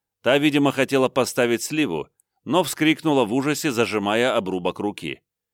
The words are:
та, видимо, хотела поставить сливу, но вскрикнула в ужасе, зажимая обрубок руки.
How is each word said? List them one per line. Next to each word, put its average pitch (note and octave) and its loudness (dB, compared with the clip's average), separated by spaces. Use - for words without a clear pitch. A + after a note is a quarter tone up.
та, C3+ 4
видимо, C#3+ 2
хотела C3 0
поставить A#2+ 0
сливу, A#2+ -4
но E3+ 0
вскрикнула D3+ 0
в A2 -2
ужасе, C#3 -2
зажимая A2 0
обрубок F#2 -2
руки. F#2+ -8